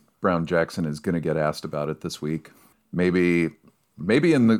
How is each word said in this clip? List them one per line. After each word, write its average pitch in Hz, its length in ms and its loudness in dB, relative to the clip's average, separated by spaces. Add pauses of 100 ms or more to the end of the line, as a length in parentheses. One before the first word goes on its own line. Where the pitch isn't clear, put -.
(200)
Brown 87 260 0
Jackson 82 400 -2
is 76 140 -8
gonna 85 200 -4
get 78 180 -2
asked 76 260 -2
about 73 260 -6
it 73 120 -10
this - 180 -10
week. 78 300 -6 (420)
Maybe, 87 580 2 (480)
maybe 143 360 2
in 120 140 4
the, 110 120 4